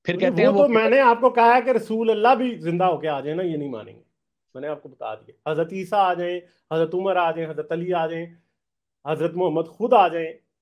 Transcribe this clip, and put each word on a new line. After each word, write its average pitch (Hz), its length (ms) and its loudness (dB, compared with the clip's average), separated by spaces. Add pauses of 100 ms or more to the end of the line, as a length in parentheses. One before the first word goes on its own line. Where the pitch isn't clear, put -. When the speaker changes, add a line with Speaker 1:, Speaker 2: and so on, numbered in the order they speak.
Speaker 1:
फिर 175 100 -2
Speaker 2:
नहीं, 196 140 0
Speaker 1:
कहते 185 120 0
हैं 233 60 6
Speaker 2:
वो 202 100 4
Speaker 1:
वो 190 40 6
Speaker 2:
तो - 60 6
मैंने 226 300 4
आपको 240 320 4
कहा 233 240 6
है 247 80 4
कि 247 100 0
रसूल 220 360 -2
अल्लाह 220 260 4
भी 240 240 -2
जिंदा 170 280 -2
होके 160 220 -2
आ 143 120 -4
जाए 147 140 -6
ना, 180 80 -4
ये 165 140 -4
नहीं 143 140 -8
मानेंगे। 107 320 -14 (540)
मैंने 135 120 -10
आपको 147 200 -12
बता 113 260 -12
दिया, - 360 -12
हजरत 160 220 -2
ईसा 190 240 -6
आ 190 180 2
जाए, 175 280 -6 (300)
हजरत 160 220 -2
उमर 185 220 -2
आ 170 160 0
जाए, 165 140 -8
हजरत 151 260 -10
अली 170 200 -4
आ 165 140 -2
जाए, 165 300 -10 (680)
हजरत 156 300 -4
मोहम्मद 165 280 -2
खुद 226 300 -2
आ 196 140 6
जाए, 165 300 -8 (240)